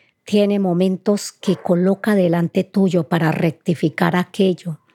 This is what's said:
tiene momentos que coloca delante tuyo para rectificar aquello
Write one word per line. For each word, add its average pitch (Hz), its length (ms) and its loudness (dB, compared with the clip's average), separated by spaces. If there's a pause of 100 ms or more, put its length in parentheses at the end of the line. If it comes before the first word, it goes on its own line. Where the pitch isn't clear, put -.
(260)
tiene 202 340 0
momentos 190 720 0
que - 240 -4
coloca 190 600 0
delante 170 500 0
tuyo 180 420 0
para 160 240 0
rectificar 170 880 -2
aquello 180 640 -2 (140)